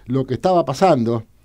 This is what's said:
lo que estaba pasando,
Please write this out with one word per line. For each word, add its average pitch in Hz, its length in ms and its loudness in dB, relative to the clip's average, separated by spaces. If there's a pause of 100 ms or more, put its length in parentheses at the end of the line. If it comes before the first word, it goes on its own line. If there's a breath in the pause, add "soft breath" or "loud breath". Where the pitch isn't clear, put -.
lo 131 200 -2
que 131 80 -6
estaba 175 300 0
pasando, 127 600 0 (200)